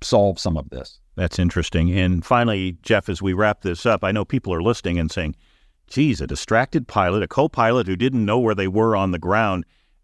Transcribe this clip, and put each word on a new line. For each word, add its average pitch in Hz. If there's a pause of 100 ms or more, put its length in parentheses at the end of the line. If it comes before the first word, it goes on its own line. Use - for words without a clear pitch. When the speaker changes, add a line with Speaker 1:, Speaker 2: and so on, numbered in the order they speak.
Speaker 1:
solve 101
some 82
of 71
this. - (160)
Speaker 2:
That's 87
interesting. 87
And 92
finally, 101
Jeff, 104
as 92
we 95
wrap 104
this 90
up, 107
I 95
know 104
people 101
are 82
listening 90
and 80
saying, 78 (500)
"Geez, 135
a 69
distracted -
pilot, 98
a 90
co-pilot 123
who 92
didn't 120
know 104
where 110
they 95
were 110
on 95
the 87
ground." 95 (400)